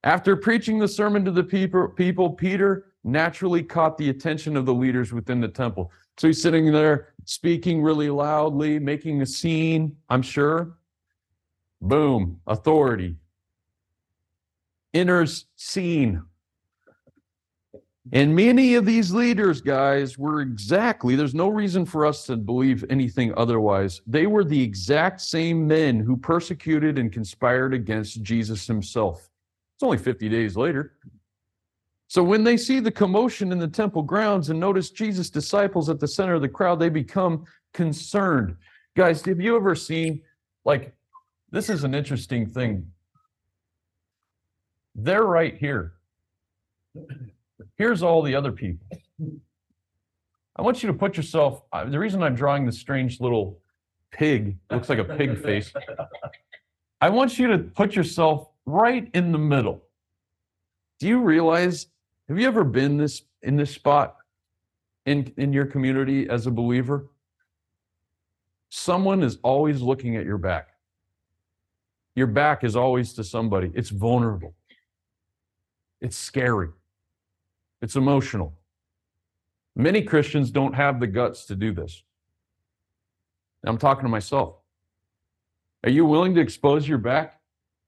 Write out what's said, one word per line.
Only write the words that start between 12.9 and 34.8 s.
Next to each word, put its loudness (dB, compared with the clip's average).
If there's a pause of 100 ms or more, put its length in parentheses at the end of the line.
Enters 2 (100)
scene. 0 (1900)
And 4
many 6
of 2
these 2
leaders, 2
guys, 0
were -4
exactly, 0
there's 0
no 2
reason 0
for 0
us -2
to -4
believe 0
anything 0
otherwise. 2
They 2
were 2
the 0
exact 0
same -2
men 2
who 0
persecuted -2
and -2
conspired -2
against -4
Jesus -4
himself. -4 (480)
It's -6
only 2
fifty -4
days 0
later. -2 (1120)
So 2
when 4
they 6
see 0
the 0
commotion 0
in -2
the -2
temple -2
grounds 0
and -2
notice 0